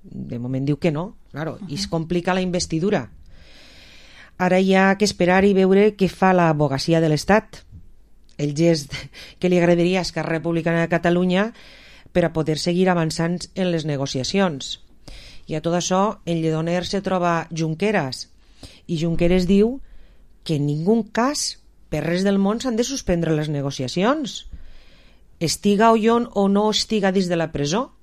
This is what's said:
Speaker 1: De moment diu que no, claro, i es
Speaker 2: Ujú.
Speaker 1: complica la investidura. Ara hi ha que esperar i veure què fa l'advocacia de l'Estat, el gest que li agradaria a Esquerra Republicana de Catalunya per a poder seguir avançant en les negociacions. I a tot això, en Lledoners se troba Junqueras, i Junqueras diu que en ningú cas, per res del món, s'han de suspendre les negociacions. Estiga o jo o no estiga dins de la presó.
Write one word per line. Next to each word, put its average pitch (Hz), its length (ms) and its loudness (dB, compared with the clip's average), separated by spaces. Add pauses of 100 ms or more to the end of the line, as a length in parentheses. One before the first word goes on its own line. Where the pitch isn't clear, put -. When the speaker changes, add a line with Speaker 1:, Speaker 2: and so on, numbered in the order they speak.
Speaker 1:
De 127 360 -12
moment 131 280 -6
diu 143 120 0
que 170 140 0
no, 175 240 -8 (160)
claro, 151 260 -10 (100)
i 143 60 -10
es - 120 -8
Speaker 2:
Ujú. - 40 -12
Speaker 1:
complica 170 440 -2
la 185 100 0
investidura. 175 640 -2 (1300)
Ara 180 220 2
hi 190 140 4
ha 190 240 6
que 208 80 2
esperar 185 380 2
i 202 100 6
veure 196 420 6
què 190 140 2
fa 190 240 2
l'advocacia 160 680 2
de 165 80 2
l'Estat, 185 540 0 (720)
el 147 220 -2
gest 165 340 2 (460)
que 180 100 0
li 180 100 4
agradaria 175 420 2
a - 60 -4
Esquerra 160 300 -4
Republicana 165 460 0
de 170 80 -2
Catalunya 180 600 0 (600)
per 175 140 2
a 165 60 -2
poder 156 260 -2
seguir 180 320 2
avançant 165 480 0 (160)
en 185 180 -2
les 160 120 -2
negociacions. 143 960 -4 (680)
I 151 100 -8
a 151 60 -4
tot 170 140 -2
això, 185 500 -2
en 170 160 -2
Lledoners 165 520 -2
se 196 80 -2
troba 175 480 -2
Junqueras, 160 800 -4 (580)
i 175 140 -4
Junqueras 170 480 2
diu 214 320 2 (640)
que 160 120 -2
en 143 100 -2
ningú 165 320 0 (140)
cas, 262 460 -2 (300)
per 151 160 -6
res 175 200 -2
del 202 140 2
món, 202 220 0
s'han 247 160 -4
de 240 80 0
suspendre 175 480 -2
les 151 160 -2
negociacions. 156 1000 -4 (920)
Estiga 202 520 2
o 226 40 6
jo 226 200 2 (180)
o 196 140 2
no 202 220 2
estiga 202 420 0
dins 185 160 0
de 175 80 -2
la 160 160 -2
presó. 151 400 -4 (100)